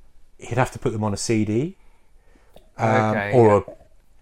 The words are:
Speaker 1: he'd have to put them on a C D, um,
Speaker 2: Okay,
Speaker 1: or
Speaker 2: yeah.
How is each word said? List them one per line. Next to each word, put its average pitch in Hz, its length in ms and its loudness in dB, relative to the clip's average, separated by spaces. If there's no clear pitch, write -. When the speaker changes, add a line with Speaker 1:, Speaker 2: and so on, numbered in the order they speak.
Speaker 1:
he'd 117 220 -8
have 123 140 0
to - 60 -14
put 117 140 -4
them 107 100 -6
on 104 120 -2
a - 20 -6
C 107 300 -2
D, 127 300 -4
um, 110 400 0
Speaker 2:
Okay, 101 160 -4
Speaker 1:
or 117 160 6
Speaker 2:
yeah. - 80 -20